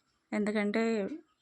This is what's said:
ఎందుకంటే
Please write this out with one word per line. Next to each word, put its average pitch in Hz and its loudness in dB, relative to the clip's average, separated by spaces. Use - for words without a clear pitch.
ఎందుకంటే 214 2